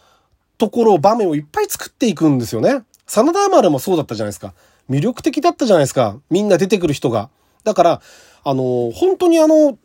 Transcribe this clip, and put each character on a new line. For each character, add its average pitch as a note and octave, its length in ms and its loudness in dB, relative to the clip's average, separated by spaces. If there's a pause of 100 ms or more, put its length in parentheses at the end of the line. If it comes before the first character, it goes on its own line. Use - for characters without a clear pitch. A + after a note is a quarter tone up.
(580)
と G#3+ 120 -2
こ A#3 160 -2
ろ G#3+ 80 4
を、 F3+ 60 4
場 G3 160 2
面 A3 120 -2
を D#3 80 -2
い D3+ 60 -4
っ D3 100 -20
ぱ G#4+ 100 -4
い G#4 60 -2
作 - 200 -12
っ - 20 -20
て - 180 -4
い G3+ 60 0
く D#3 160 0
ん C#3 80 2
で A#2+ 80 -4
す A2+ 100 -8
よ A2 60 -4
ね。 A#3 220 0 (220)
真 C4+ 280 0
田 G4+ 160 0
丸 C#4 220 4
も C#3 80 -2
そ F#3+ 140 -4
う F3 40 2
だ C#3+ 60 -2
っ - 20 -10
た A#2 100 -10
じ G#2+ 60 -8
ゃ - 20 -4
な G#2 40 -6
い - 20 -8
で G#2 40 -10
す - 60 -18
か。 F#2+ 140 -16 (360)
魅 C3+ 120 -2
力 A3+ 200 -4
的 D4+ 200 -4
だ F4 80 2
っ E4 60 0
た D4 100 -4
じ G#3+ 80 2
ゃ - 20 6
な D#3+ 60 4
い - 20 2
で C3+ 40 0
す - 60 -12
か。 A2+ 240 -2 (120)
み F3+ 120 0
ん G#3+ 60 -2
な F#3 100 4
出 F#3 120 -2
て G#3+ 80 2
く F3 100 -2
る D3 60 -2
人 C#3+ 160 -4
が。 A2 200 -4 (360)
だ G#3+ 80 0
か F#3 100 2
ら、 E3 180 0 (420)
あ C#3+ 100 -2
の、 B2 380 -2
本 F#4 260 -2
当 F4+ 100 -2
に E4 120 4
あ D#4 80 4
の、 D4+ 360 4